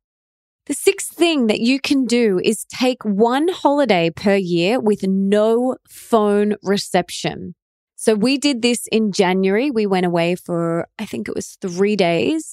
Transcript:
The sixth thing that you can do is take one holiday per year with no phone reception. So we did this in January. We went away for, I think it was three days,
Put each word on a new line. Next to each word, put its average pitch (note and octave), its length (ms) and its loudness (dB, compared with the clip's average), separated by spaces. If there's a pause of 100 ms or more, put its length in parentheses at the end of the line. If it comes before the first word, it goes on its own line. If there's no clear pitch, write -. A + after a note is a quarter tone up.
(680)
The C#4+ 80 -4
sixth - 380 -2
thing D4+ 360 0
that - 120 -2
you C4 200 0
can C4+ 260 0
do G#3+ 360 2
is - 220 0
take - 400 -4
one A#3 440 2
holiday C4 640 2
per G3 260 0
year F3 420 0
with G#3+ 240 -2
no G#3 720 2 (120)
phone G#3 720 0
reception. F3+ 920 -4 (400)
So - 180 2
we B3 240 0
did B3+ 240 -2
this A#3+ 280 0
in A3 220 0
January. F#3+ 580 2
We A3 160 0
went F#3 200 0
away E3+ 280 0
for, E3+ 540 -4 (100)
I A3 60 -10
think A3 240 -10
it - 80 -8
was - 240 -10
three G3 340 -2
days, G3 580 0